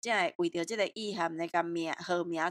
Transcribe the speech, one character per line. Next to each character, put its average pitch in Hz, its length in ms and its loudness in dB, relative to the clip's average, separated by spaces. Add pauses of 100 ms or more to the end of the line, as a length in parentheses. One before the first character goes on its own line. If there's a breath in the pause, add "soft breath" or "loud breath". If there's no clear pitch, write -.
才 202 280 2
会 - 80 -8
为 175 120 2
着 170 140 -2
这 214 140 -4
个 202 160 2
意 208 220 -4
涵 170 200 0
呢， 165 120 -2
甲 170 160 2
名， 170 300 -2
号 175 300 0
名 170 160 -2 (120)